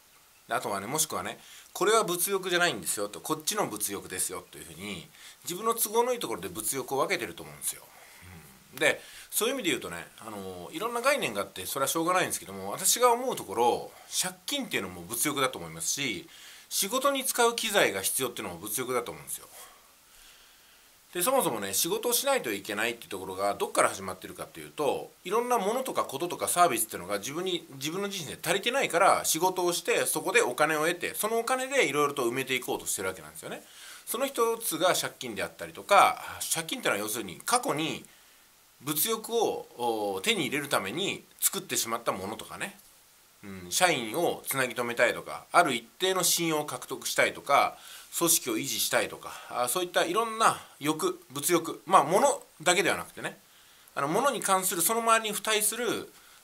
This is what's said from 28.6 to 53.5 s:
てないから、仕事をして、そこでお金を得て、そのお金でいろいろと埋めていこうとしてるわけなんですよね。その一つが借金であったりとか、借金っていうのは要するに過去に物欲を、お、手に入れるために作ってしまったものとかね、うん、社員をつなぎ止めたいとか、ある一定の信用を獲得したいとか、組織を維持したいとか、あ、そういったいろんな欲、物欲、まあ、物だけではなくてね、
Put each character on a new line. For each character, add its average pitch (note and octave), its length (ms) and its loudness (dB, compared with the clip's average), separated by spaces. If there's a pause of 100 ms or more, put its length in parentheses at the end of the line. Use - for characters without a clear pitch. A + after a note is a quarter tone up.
て A#3+ 100 0
な C4+ 100 2
い F3+ 80 0
か D3 80 2
ら、 C#3+ 280 6
仕 - 120 2
事 F3+ 260 2
を F3 100 2
し E3+ 100 -2
て、 E3 240 2
そ D#3 140 0
こ C#3+ 100 -2
で A#3 100 6
お - 140 0
金 D#3 200 4
を D3+ 120 2
得 F3 80 0
て、 F3 180 -4
そ - 140 -2
の A3+ 100 0
お A#3 60 0
金 B3+ 240 0
で C4 180 2
い C#3+ 60 0
ろ D3 140 4
い - 20 2
ろ C#3+ 80 0
と C#3 80 0
埋 A#2 80 2
め C3 140 -2
て C3 100 0
い B2 60 2
こ B2 160 -2
う - 20 -4
と - 80 -10
し - 80 -2
て G2+ 80 -4
る F#2+ 60 0
わ F#2+ 40 -4
け E2+ 80 -12
な D2+ 80 -16
ん - 40 -20
で - 40 -16
す - 60 -14
よ C#3+ 80 -8
ね。 D4 120 -10 (440)
そ - 100 -4
の C4 80 0
一 A#3 320 0
つ E3 220 -4
が E3+ 160 4
借 - 240 -2
金 A#2 160 -8
で F#2 80 -4
あ E2 40 -4
っ - 80 -12
た E2+ 120 -10
り E2 60 -14
と G2+ 100 -14
か、 D#3 400 8 (280)
借 E3 140 -2
金 B3+ 140 -6
っ - 20 -12
て G3 60 0
い C#3 40 4
う A2 40 4
の G2 60 -2
は G#2 40 -2
要 A2 60 -4
す A#2 80 -4
る G2+ 60 -4
に D#2+ 200 -12
過 B3 140 4
去 D#3+ 160 -2
に C#3+ 280 -4 (800)
物 D3+ 280 0
欲 A3+ 220 -2
を、 A2+ 840 0
お、 F#2+ 60 -2
手 A3 140 2
に E3 100 0
入 A2 60 -2
れ C#3 80 0
る C#3 100 -6
た A#2+ 100 4
め G#2 140 -4
に D#3 320 -4 (160)
作 - 180 0
っ - 20 -10
て C3 140 -4
し A2+ 140 0
ま A2+ 80 0
っ A2 60 -6
た C#3 100 0
も F#2+ 140 -6
の A2 100 -6
と - 80 -12
か E2 120 -12
ね、 F#3 220 -8 (640)
う F#2+ 240 -12
ん、 - 20 -
社 F3 220 4
員 A#2+ 260 -2
を D3+ 300 0
つ - 80 -2
な C3 100 2
ぎ A#2 80 -6
止 A#2+ 120 -2
め A#2+ 100 -4
た B2 100 6
い G#2+ 80 4
と E2+ 80 -4
か、 D2+ 300 -10
あ E3 100 6
る D3+ 120 4
一 A#2 80 -2
定 - 320 -2
の F#3 100 0
信 E3+ 240 2
用 D#3 140 0
を D3 40 -4
獲 C3 220 -10
得 - 180 -8
し - 80 -2
た C3 120 6
い G2+ 80 0
と - 80 -12
か、 B2+ 360 4 (400)
組 E3+ 120 2
織 - 220 2
を A2 60 0
維 C3+ 80 -2
持 A2+ 140 -4
し - 100 0
た A#2+ 120 2
い F#2 80 -2
と - 80 -10
か、 - 160 -14 (160)
あ、 A#2+ 180 -2
そ F3+ 140 0
う - 20 0
い F3 40 -4
っ - 20 -8
た F3+ 160 2
い E3 80 -2
ろ A3+ 100 2
ん A3 160 -4
な G#3 180 6 (220)
欲、 D#3 500 -2
物 C#3+ 220 -2
欲、 E3 340 2
ま F3+ 140 8
あ、 D3+ 60 6
物 A3 360 4 (200)
だ F3 120 4
け F#3+ 80 4
で D#3 80 4
は G#2 60 2
な E2+ 80 -6
く - 100 -16
て - 80 -12
ね、 D3+ 160 -8 (580)